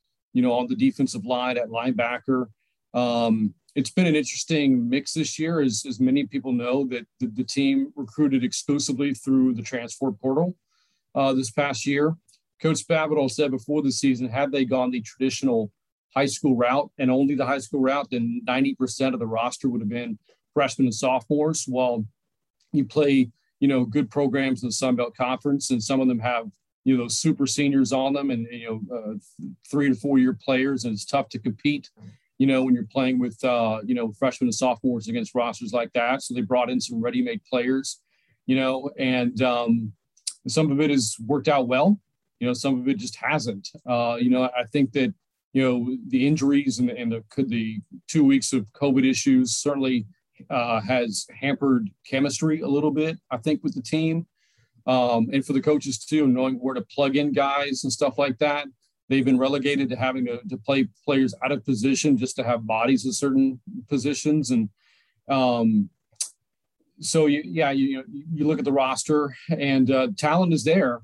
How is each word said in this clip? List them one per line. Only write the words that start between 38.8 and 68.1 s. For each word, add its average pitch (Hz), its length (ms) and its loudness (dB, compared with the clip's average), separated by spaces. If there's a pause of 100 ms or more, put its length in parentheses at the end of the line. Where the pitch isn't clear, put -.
and, 127 460 0
um, 117 500 0 (540)
some 156 240 2
of 139 100 2
it 151 80 2
has 131 340 0
worked 131 240 -2
out 139 200 4
well, 151 320 4 (400)
you 120 80 -2
know, 123 60 0
some 131 260 -2
of 123 80 -6
it 135 100 2
just 117 200 -10
hasn't. 117 520 -4 (160)
Uh, 120 340 0
you 123 120 2
know, 127 120 2
I 123 280 -2
think 139 220 2
that, 131 200 0 (380)
you 131 120 2
know, 127 340 0 (120)
the 127 180 2
injuries 143 500 2
and, 123 140 0
and 117 200 -4
the, 113 180 -4
could - 200 -2
the 110 320 -2 (260)
two 156 160 2
weeks 135 300 4
of 110 180 -2
covid 135 320 2
issues 127 540 2
certainly, 131 480 0 (440)
uh, 120 300 -2
has 117 480 -2 (100)
hampered 131 520 0 (180)
chemistry 147 540 -2
a 151 60 -6
little 147 240 0
bit, 156 260 -2 (140)
I 127 60 -4
think, 147 260 -2
with 151 120 -4
the 135 60 -8
team. 160 460 -2 (600)
Um, 120 460 2
and 135 120 0
for - 80 -4
the 135 80 0
coaches 143 360 0
too, 151 300 0
knowing 131 280 2
where 127 200 -4
to 123 60 -6
plug 135 360 -2
in 147 160 0
guys 139 500 0
and 131 80 -4
stuff 135 260 -2
like 139 200 0
that. 147 300 0 (420)
They've 135 160 2
been 127 140 4
relegated 139 500 0
to 127 60 -6
having 127 320 -2
to, 120 200 -6
to 127 100 -8
play 135 300 0 (160)
players 135 300 2 (100)
out 131 80 -2
of 135 140 -4
position 135 500 2
just 123 200 -2
to 131 80 -2
have 117 240 -2
bodies 117 380 2
in 131 60 -2
certain 135 480 2 (300)
positions. 143 600 0
And, 113 180 2 (580)
um, 117 640 2 (1120)
so 160 240 2
you, 143 180 4
yeah, 160 280 0
you, 139 160 2
you 135 100 -4
know, 131 60 -8 (280)